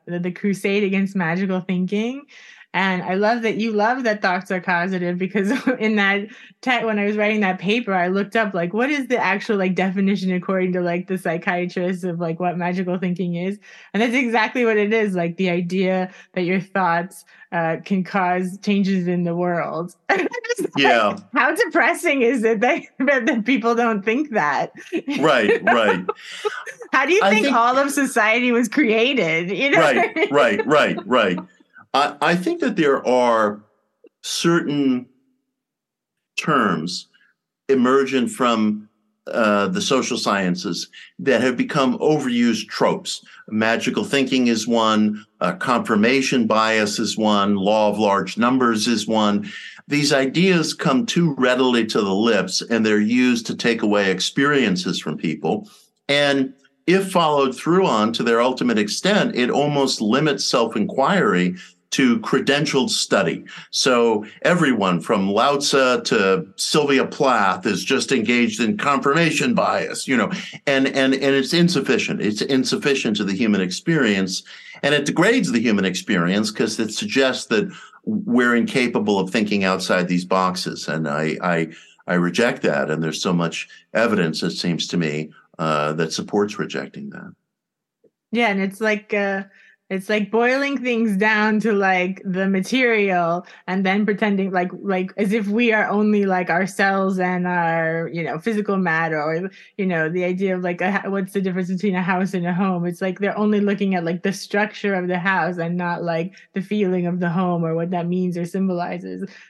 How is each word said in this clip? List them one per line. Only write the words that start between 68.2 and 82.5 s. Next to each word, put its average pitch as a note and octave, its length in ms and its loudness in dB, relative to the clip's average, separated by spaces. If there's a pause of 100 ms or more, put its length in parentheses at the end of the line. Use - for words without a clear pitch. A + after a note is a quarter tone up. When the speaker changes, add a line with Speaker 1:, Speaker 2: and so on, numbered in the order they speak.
Speaker 2:
in G#2+ 160 0
confirmation C#3+ 760 0
bias, G2+ 540 -2
you C#3 80 0
know, G2+ 160 0 (340)
and, C3+ 220 2
and, C3 260 0
and C#3 220 2
it's C3+ 160 0
insufficient. D3 680 2
It's G#2 200 -2
insufficient C3 760 0
to G#2 80 -2
the G2 80 -2
human G#2 260 2
experience, G2 840 0 (400)
and C#3+ 120 2
it D3 100 2
degrades F3 460 2
the A#2+ 80 2
human A2 240 2
experience F#2 640 0
'cause - 300 -4
it A2 140 -4
suggests A#2+ 540 0
that G3+ 220 0 (360)
we're A#2+ 500 0
incapable A2+ 640 0
of F#2 100 -2
thinking G#2 360 0
outside F#2 420 0
these F2+ 160 0
boxes. F2+ 640 -2
And D#2 220 -4
I, D#2 340 -4
I, E2+ 240 0 (400)
I F2+ 60 -2
reject F2+ 480 0